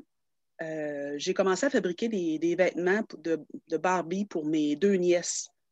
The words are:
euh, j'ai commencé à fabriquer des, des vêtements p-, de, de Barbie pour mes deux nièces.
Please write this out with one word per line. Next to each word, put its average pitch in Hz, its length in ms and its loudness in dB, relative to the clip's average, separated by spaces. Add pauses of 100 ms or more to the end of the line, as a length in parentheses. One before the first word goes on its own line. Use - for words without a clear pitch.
(640)
euh, 147 540 -6
j'ai 160 180 -2
commencé 190 320 2
à 285 40 2
fabriquer 196 380 0
des, 175 300 0
des 170 160 2
vêtements 180 480 2
p-, - 160 -10
de, 156 220 -2 (280)
de 160 80 -2
Barbie 180 500 0
pour 160 200 -4
mes 151 300 0
deux 202 180 4
nièces. 175 540 0 (240)